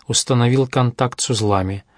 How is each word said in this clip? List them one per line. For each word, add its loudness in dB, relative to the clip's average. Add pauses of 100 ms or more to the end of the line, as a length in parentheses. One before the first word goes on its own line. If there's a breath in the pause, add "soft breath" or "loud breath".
установил 2
контакт -2
с -4
узлами — 0 (140)